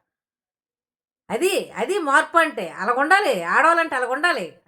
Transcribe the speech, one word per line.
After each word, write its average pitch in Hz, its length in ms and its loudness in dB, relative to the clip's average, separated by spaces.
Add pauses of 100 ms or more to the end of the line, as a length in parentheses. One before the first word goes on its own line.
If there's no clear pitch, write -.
(1300)
అది, 262 400 -2
అది 277 280 -4
మార్పు 311 400 0
అంటే. 226 300 -2
అలాగుండాలి. 247 720 0
ఆడవాళ్ళంటే 302 540 2
అలాగుండాలి. 254 600 -2 (120)